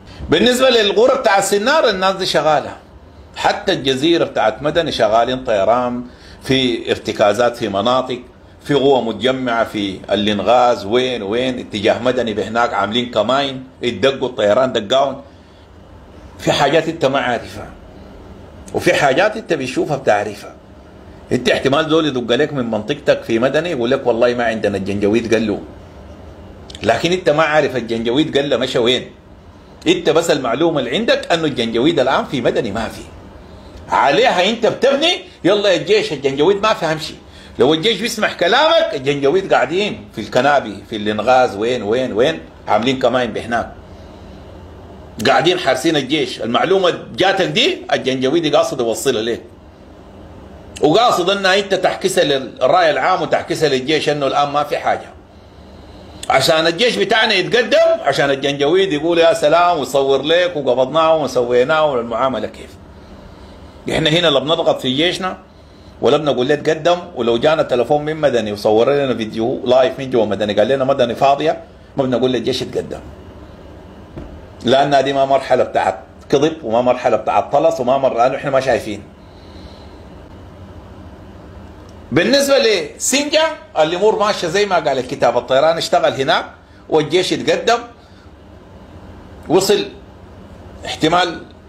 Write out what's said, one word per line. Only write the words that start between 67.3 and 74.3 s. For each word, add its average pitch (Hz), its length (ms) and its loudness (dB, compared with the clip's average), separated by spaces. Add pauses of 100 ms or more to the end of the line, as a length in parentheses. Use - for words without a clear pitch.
جانا 156 260 2
تليفون 135 420 0
من 156 100 -4
مدني 123 360 0
وصور 110 400 2
لنا 139 240 0
فيديو 113 500 -4
لايف 127 340 2
من 135 100 -8
جوا 120 160 2
مدني 104 280 -2
قال 104 140 2
لنا 135 180 0
مدني 120 300 0
فاضية، 151 480 0 (340)
ما 139 60 0
بنقول 127 280 0
للجيش 123 280 -2
تقدم، - 400 -8 (1700)